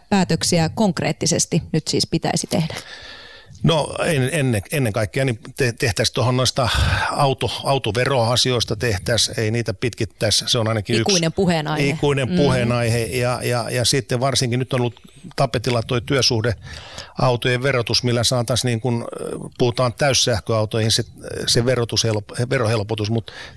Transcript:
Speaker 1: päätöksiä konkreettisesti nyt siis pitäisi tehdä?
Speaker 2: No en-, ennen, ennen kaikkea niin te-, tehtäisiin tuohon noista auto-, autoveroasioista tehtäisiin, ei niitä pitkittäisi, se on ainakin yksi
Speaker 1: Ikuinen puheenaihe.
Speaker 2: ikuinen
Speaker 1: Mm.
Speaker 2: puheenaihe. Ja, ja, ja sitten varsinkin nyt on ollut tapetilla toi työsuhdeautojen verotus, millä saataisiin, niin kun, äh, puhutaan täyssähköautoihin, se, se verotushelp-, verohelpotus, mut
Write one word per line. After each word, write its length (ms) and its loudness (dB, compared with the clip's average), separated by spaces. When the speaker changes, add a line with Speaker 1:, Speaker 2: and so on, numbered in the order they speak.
Speaker 1:
päätöksiä 600 2
konkreettisesti 920 0
nyt 140 -2
siis 200 0
pitäisi 400 -2
tehdä? 280 -2
Speaker 2:
No 300 2
en-, 260 2
ennen, 300 0
ennen 220 0
kaikkea 320 0
niin 140 -2
te-, 140 2
tehtäisiin 420 0
tuohon 240 2
noista 320 2
auto-, 520 0
autoveroasioista 1120 2
tehtäisiin, 640 0
ei 120 0
niitä 220 0
pitkittäisi, 760 -2
se 120 0
on 80 0
ainakin 280 0
yksi 160 2
Speaker 1:
Ikuinen 220 2
puheenaihe. 540 0
Speaker 2:
ikuinen 420 0
Speaker 1:
Mm. 60 0
Speaker 2:
puheenaihe. 640 2
Ja, 440 0
ja, 260 0
ja 160 0
sitten 340 0
varsinkin 400 0
nyt 140 -4
on 60 0
ollut 200 -2
tapetilla 480 0
toi 180 -2
työsuhdeautojen 1600 0
verotus, 400 0
millä 200 2
saataisiin, 460 0
niin 120 0
kun, 140 0
äh, 60 -6
puhutaan 360 2
täyssähköautoihin, 1000 0
se, 120 0
se 140 2
verotushelp-, 880 0
verohelpotus, 640 0
mut 200 -2